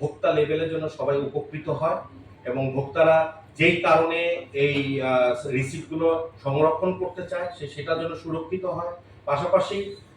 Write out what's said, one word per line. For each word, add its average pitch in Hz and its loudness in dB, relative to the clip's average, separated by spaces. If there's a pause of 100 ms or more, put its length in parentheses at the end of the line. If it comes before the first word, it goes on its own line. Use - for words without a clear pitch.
ভোক্তা - 0
লেভেলের 156 2
জন্য 156 -4
সবাই 139 0
উপকৃত 147 -4
হয় 147 0 (480)
এবং 131 -2
ভোক্তারা 160 4 (240)
যেই 170 4
কারণে 165 2
এই, 139 0
আহ, 127 2
রিসিপ্টগুলো 160 -2 (120)
সংরক্ষণ 160 2
করতে 180 -6
চায় 180 -6 (100)
সে 147 -10
সেটার 160 -4
জন্য 165 -6
সুরক্ষিত 165 -6
হয়। 170 -6 (320)
পাশাপাশি 196 0 (200)